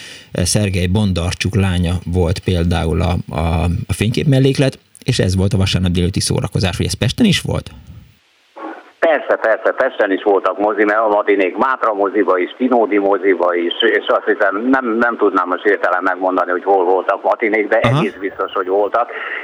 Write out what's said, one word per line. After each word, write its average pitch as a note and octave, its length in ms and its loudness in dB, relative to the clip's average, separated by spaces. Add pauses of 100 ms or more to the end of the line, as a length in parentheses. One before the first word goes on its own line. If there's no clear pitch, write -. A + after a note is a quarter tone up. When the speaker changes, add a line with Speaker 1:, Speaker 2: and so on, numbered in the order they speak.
(320)
Speaker 1:
eh, - 120 -2
Szergej F#2+ 420 0
Bondarcsuk F2+ 680 0
lánya F2+ 380 2 (200)
volt E2+ 260 0
például E2+ 600 0
a, F2 140 0 (200)
a, E2 300 0 (240)
a - 40 -6
fényképmelléklet, C3+ 840 2 (260)
és B2 140 0
ez G2 180 2
volt F#2+ 160 2
a - 40 2
vasárnap F#2 340 0
délőtti F2 300 0
szórakozás. - 560 -2
Hogy F2 100 -2
ez E2+ 80 -4
Pesten - 320 0
is F#3 140 2
volt? - 300 -6 (1400)
Speaker 2:
Persze, A#2 280 0 (120)
persze, G#2 280 0
Pesten B2 360 0
is F#2 100 -2
voltak F#2 360 2
mozi, G#2 260 0
mert G#2 140 2
a A2+ 100 2
matinék G2+ 480 2
Mátra B2 380 0
moziba F#2+ 440 2
is, F2+ 180 -4
Tinódi A2+ 420 2
moziba F#2 560 2
is, F2 180 -2 (260)
és F#2+ 80 -4
azt A2 260 0
hiszem, G2+ 420 0
nem, C3 120 0 (180)
nem A#2 120 0
tudnám F#2+ 320 0
most F2+ 140 -4
hirtelen F2+ 400 0
megmondani, F#2 480 0
hogy F2+ 140 -2
hol F#2+ 200 4
voltak F#2 380 0
matinék, G#2+ 460 0
de A2 140 2
Speaker 1:
Aha. B2 160 2
Speaker 2:
egész D#3 220 -2
biztos, F#2+ 320 -6
hogy F#2+ 140 -4
voltak. G2+ 440 0 (340)